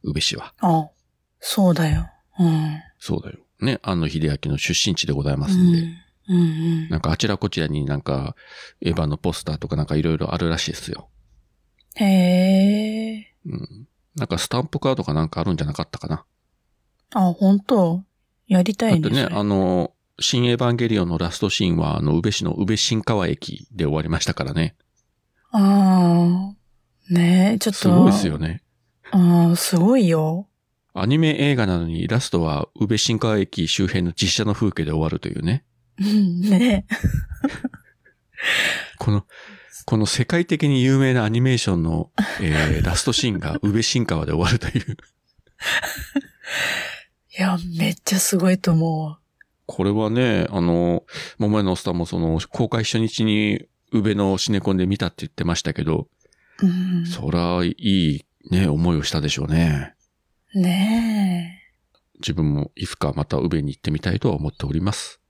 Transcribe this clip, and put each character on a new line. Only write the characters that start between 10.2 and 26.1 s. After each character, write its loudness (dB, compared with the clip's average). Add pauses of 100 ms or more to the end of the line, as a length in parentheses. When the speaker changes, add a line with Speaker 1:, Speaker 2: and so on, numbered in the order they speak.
Speaker 1:
あ -4
る 0
ら 0
し -4
い -6
で -8
す -12
よ。 -14 (880)
Speaker 2:
へ 2
ー。 2 (220)
Speaker 1:
う -10
ん。 -14 (300)
な -4
ん -6
か -4
ス -6
タ -2
ン -4
プ -6
カ 0
ー 0
ド -4
か -4
な 2
ん -4
か -8
あ -2
る 0
ん 0
じ -2
ゃ -2
な -4
か -6
っ -12
た -12
か -12
な。 -6 (920)
Speaker 2:
あ、 2
本 4
当？ 0 (420)
や 2
り 0
た 0
い 6
ね、 2
Speaker 1:
だ -2
っ 0
て 0
ね、 2
Speaker 2:
そ -4
れ。 -4
Speaker 1:
あ -2
の、 0 (260)
新 0
エ 2
ヴ -2
ァ 0
ン 0
ゲ -2
リ 2
オ 2
ン -2
の -2
ラ -2
ス -12
ト 0
シ -2
ー 2
ン 2
は、 0
あ -2
の、 2
宇 2
部 0
市 -4
の -2
宇 -2
部 0
新 -2
川 0
駅 -8
で -4
終 0
わ -2
り -6
ま -2
し -4
た -4
か -6
ら -6
ね。 -2 (800)
Speaker 2:
あ 4 (580)